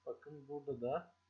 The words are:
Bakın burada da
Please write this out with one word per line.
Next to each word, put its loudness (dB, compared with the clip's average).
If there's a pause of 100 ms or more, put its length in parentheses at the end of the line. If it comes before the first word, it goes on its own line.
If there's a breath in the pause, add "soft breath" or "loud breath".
Bakın -6
burada 0
da 2 (160)